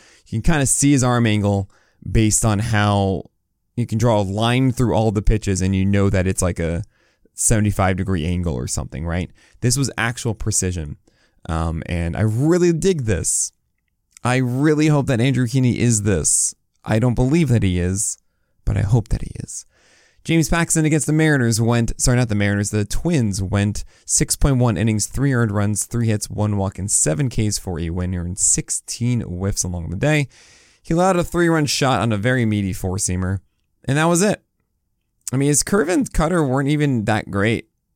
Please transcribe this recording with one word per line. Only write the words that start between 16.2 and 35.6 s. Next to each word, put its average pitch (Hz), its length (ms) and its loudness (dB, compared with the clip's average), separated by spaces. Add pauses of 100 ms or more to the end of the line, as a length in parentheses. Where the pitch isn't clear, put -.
I 110 160 0
don't 120 160 2
believe 131 340 2
that 110 140 2
he 90 160 0
is, 92 380 -2 (460)
but 101 140 -2
I 101 40 2
hope 107 280 0
that - 120 -2
he - 100 -8 (120)
is. - 220 -14 (580)
James 160 260 2
Paxton 165 360 0
against 151 200 2
the 151 80 0
Mariners 139 460 2
went, 117 400 0
sorry, 123 180 2
not 123 120 0
the 104 60 -2
Mariners, 101 360 0
the 104 140 -2
Twins 110 580 0
went 101 400 0 (220)
six - 300 -2
point 139 220 2
one 120 200 2
innings, 107 300 0
three 139 260 -2
earned 117 180 2
runs, 104 340 -2
three 117 220 -2
hits, 107 220 -2
one 104 280 -2
walk, 95 220 -4
and 98 100 -6
seven 147 400 0
Ks 107 280 -2
for 85 220 -8
a 82 100 -4
win. 90 260 -4
Earned 87 240 -6
sixteen - 840 -2
whiffs 90 420 -4
along 87 260 -8
the 87 80 -6
day. 147 300 0 (540)
He - 120 -4
allowed 180 240 2
a 170 60 2
three-run 165 420 2
shot 127 360 0
on 113 100 0
a 104 60 0
very 123 280 0
meaty 104 260 0
four-seamer, 92 680 -4 (460)
and 135 120 -2
that 156 80 2
was 170 160 2
it. 208 220 -2 (880)
I 127 40 0
mean, 139 100 0
his 147 160 2